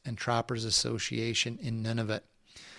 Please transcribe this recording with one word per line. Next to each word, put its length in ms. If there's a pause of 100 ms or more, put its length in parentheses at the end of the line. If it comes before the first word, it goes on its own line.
and 140
Trappers 480
Association 960
in 200
Nunavut. 420 (560)